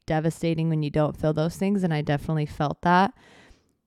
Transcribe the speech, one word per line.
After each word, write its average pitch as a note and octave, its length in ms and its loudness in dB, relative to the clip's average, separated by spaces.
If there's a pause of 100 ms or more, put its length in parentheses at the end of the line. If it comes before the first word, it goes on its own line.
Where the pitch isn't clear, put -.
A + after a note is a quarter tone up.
devastating D#3+ 640 0
when D#3 140 0
you C#3+ 80 -2
don't D3+ 260 0
feel D#3 160 0
those D#3 240 -2
things. G3 280 0
And E3 100 0
I D3+ 80 -2
definitely D3+ 440 -2
felt D3+ 360 -4
that. F3+ 320 4 (720)